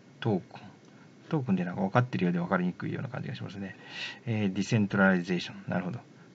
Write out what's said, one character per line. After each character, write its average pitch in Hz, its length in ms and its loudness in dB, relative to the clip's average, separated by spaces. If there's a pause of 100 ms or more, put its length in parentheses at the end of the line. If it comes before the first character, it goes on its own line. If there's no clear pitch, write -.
(200)
ト 117 120 0
ー 92 100 2
ク - 180 -18
ン。 - 60 -18 (640)
ト 160 120 0
ー 131 40 -4
ク 110 80 0
ン 95 40 4
っ - 20 2
て 90 80 0
な 90 60 -6
ん 87 40 -8
か 98 60 -2
分 95 80 2
か 123 100 6
っ 123 60 4
て 95 140 -4
る 90 60 2
よ 87 40 4
う 87 40 2
で 87 60 0
分 85 80 -2
か 95 100 2
り 90 100 2
に 87 40 0
く 107 160 -8
い 107 60 -4
よ 85 60 -6
う - 20 -6
な - 80 -6
感 - 140 -6
じ - 60 -8
が - 40 -8
し - 80 -10
ま 113 80 -8
す - 60 -12
ね。 98 200 -10 (520)
え 107 180 0
ー、 95 80 2
デ 101 80 -2
ィ - 20 2
セ 117 140 2
ン 104 100 4
ト 104 80 -2
ラ 95 200 8
リ 87 80 2
ゼ 90 140 0
ー - 20 0
シ - 100 -8
ョ - 40 -14
ン。 - 140 -14
な - 120 0
る 180 60 -4
ほ 90 40 -4
ど。 120 100 -8 (360)